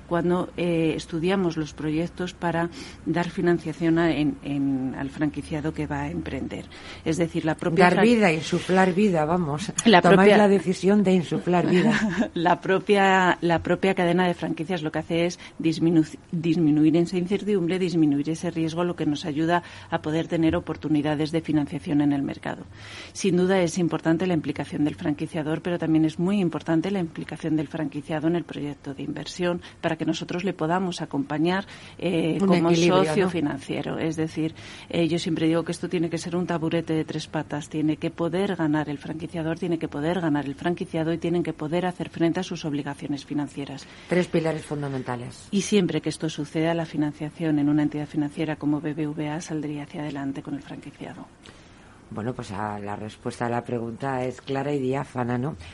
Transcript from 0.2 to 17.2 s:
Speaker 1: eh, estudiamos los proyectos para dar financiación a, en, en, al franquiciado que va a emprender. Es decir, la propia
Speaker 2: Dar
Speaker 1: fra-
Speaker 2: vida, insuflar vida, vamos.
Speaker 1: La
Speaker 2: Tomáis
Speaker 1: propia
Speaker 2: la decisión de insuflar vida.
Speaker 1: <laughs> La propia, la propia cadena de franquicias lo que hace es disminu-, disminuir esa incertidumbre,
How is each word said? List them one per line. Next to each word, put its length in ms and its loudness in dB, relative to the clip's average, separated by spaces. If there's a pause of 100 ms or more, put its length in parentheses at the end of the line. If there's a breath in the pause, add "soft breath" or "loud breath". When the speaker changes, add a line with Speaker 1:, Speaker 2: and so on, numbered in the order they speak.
Speaker 1:
eh, 400 0
estudiamos 600 -2
los 160 -4
proyectos 600 -4
para 340 -2 (380 loud breath)
dar 240 -2
financiación 720 0
a, 100 4
en, 320 0
en, 560 -2
al 100 -6
franquiciado 640 -4
que 140 -4
va 140 -4
a 100 -4
emprender. 540 -6 (400 loud breath)
Es 120 0
decir, 280 0
la 100 2
propia 300 4
Speaker 2:
Dar 80 8
Speaker 1:
fra- 100 4
Speaker 2:
vida, 300 6
insuflar 600 2
vida, 320 4
vamos. 460 0 (140)
Speaker 1:
La 180 10
Speaker 2:
Tomáis 140 8
Speaker 1:
propia 160 10
Speaker 2:
la 160 8
decisión 560 4
de 80 4
insuflar 560 2
vida. 600 2
Speaker 1:
<laughs> 20 -20
La 300 2
propia, 800 4
la 200 4
propia 320 2
cadena 320 4
de 60 2
franquicias 480 -4
lo 100 -4
que 100 -4
hace 260 0
es 120 -6 (200 loud breath)
disminu-, 480 4 (240)
disminuir 680 4
esa 220 2
incertidumbre, 600 0